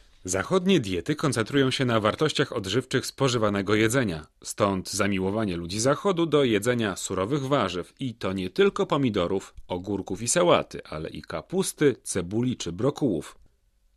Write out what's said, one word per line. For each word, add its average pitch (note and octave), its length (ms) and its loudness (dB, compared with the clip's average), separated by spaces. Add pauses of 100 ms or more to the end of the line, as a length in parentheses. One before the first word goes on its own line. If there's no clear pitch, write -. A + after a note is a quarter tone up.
(240)
Zachodnie F3 560 2
diety F#2+ 360 -2
koncentrują C3 540 2
się C3+ 140 0
na A#2 160 2
wartościach A#2 520 0
odżywczych A#2 540 -2
spożywanego G#2+ 680 0
jedzenia, G#2+ 520 2 (180)
stąd G2 460 0
zamiłowanie G2 680 0
ludzi F2 240 -6
Zachodu E3 460 2
do C#3+ 180 4
jedzenia A2 520 2
surowych A2 500 -2
warzyw, G2 540 -2
i B2+ 140 -6
to F#2+ 180 -4
nie F#2 180 -4
tylko G3 360 2
pomidorów, G2+ 680 0 (140)
ogórków F#2+ 540 -6
i A#2 60 -4
sałaty, E3+ 560 2
ale D#2 260 -8
i D#2 120 -12
kapusty, D3 800 -2
cebuli G#2 540 -4
czy - 160 -8
brokułów. G#2+ 680 -2 (580)